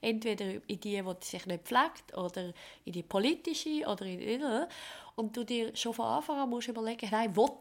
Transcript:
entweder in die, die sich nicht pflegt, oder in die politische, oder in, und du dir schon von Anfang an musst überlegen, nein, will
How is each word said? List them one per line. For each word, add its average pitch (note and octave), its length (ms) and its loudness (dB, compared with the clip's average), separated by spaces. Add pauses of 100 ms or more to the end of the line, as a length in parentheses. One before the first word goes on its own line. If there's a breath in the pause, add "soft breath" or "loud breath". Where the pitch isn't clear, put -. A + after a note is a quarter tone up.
entweder A3 440 0 (220)
in G3+ 140 -4
die, G3+ 200 -2
die F#3 200 -2
sich - 260 -8
nicht F3 180 -4
pflegt, - 520 2
oder F3+ 360 -4 (320 loud breath)
in F3+ 80 -8
die E3+ 120 -4
politische, D4+ 840 2
oder G3 200 -2
in, G3+ 360 -2 (720 loud breath)
und A3 200 -2
du A#3+ 100 -2
dir A#3 300 0
schon A#3 200 -2
von A3+ 100 0
Anfang C#4+ 340 2
an C4+ 120 2
musst A#3+ 180 -2
überlegen, A3+ 420 -4
nein, G#3+ 240 2
will A3 140 8 (120)